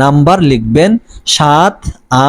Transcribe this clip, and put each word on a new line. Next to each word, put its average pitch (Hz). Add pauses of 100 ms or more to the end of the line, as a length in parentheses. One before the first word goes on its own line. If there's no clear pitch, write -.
নাম্বার 147
লিখবেন 143 (260)
সাত 160 (520)